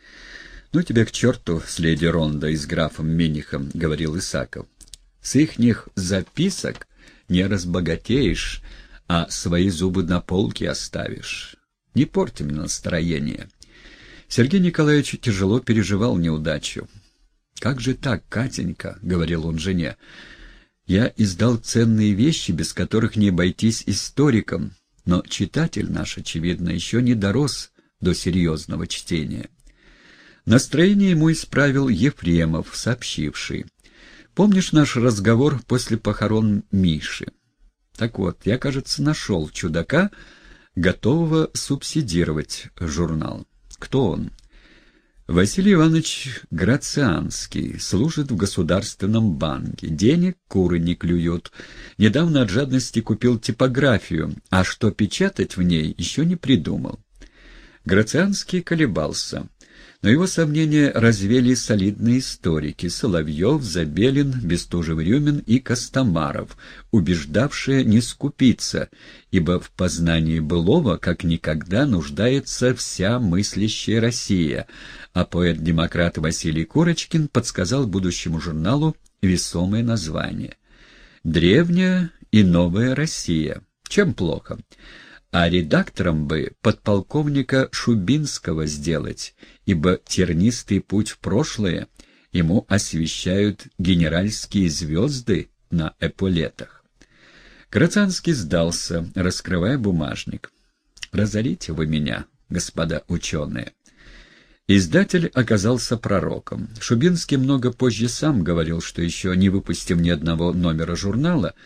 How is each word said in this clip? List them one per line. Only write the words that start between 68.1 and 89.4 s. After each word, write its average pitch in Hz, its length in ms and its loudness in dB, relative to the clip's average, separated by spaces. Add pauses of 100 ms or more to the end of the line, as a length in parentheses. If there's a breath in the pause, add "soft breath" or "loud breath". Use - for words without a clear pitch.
ибо 87 260 2
в - 120 -10
познании 82 680 0
былого 87 580 2
как - 280 -4
никогда 82 600 -2
нуждается 123 920 0
вся 110 440 -2
мыслящая 101 840 0
Россия, 95 680 0 (440 loud breath)
а 90 120 0
поэт-демократ 85 920 0
Василий 80 460 -2
Курочкин 165 600 0
подсказал 117 640 0
будущему 87 520 -2
журналу 95 560 0 (260)
весомое 92 600 0
название: 90 760 -4 (680 soft breath)
«Древняя 170 880 4 (180)
и 107 140 6
новая 90 500 4
Россия». 85 680 -2 (260)
Чем 185 260 0
плохо? - 440 -6 (760 loud breath)
А 85 140 4
редактором 85 800 0
бы 73 340 -4
подполковника 131 1120 0
Шубинского 107 920 -2
сделать, 76 680 -6 (300 loud breath)